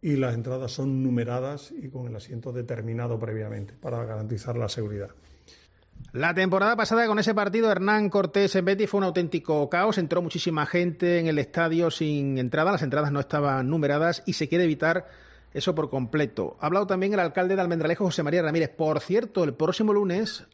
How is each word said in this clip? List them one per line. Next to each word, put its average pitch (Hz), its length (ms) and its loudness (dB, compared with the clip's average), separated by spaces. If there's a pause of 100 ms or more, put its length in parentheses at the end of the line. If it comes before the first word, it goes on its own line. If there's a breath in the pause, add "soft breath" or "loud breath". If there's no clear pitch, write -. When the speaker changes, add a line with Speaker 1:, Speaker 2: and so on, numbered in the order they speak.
Speaker 1:
y 147 160 0
las 127 180 0
entradas 127 380 -6
son 135 280 -2
numeradas 127 720 -2
y 262 160 -12
con 127 180 -10
el 117 120 -10
asiento 117 340 -12
determinado 117 640 -6
previamente 107 640 -8
para 120 240 -6
garantizar 110 540 -6
la 113 100 -2
seguridad. 104 440 -6 (1000 soft breath)
Speaker 2:
La 160 220 0
temporada 190 420 4
pasada 226 320 2
con 214 100 2
ese 214 160 2
partido, 214 380 2
Hernán 202 380 4
Cortés 196 460 4
en 180 100 4
Betis, 196 240 2
fue 202 100 2
un 196 60 2
auténtico 160 640 0
caos. 196 280 2
Entró 175 240 0
muchísima 160 440 -2
gente 175 540 2
en 165 80 0
el 156 120 2
estadio 165 500 0
sin 143 480 -2
entrada, 147 360 0
las 160 100 0
entradas 143 280 0
no 143 100 0
estaban 135 480 0
numeradas 151 560 0
y 180 80 -2
se 156 160 -2
quiere 175 160 2
evitar 160 420 0 (460 loud breath)
eso 143 200 -2
por 151 160 -2
completo. 127 720 -2
Ha 147 80 -2
hablado 190 180 2
también 190 280 0
el 202 60 0
alcalde 185 360 0
de 190 60 0
Almendralejo, 170 440 0
José 175 160 0
María 160 220 2
Ramírez. 160 260 0
Por 156 300 0
cierto, 196 440 0
el 143 120 -2
próximo 185 360 2
lunes 202 640 0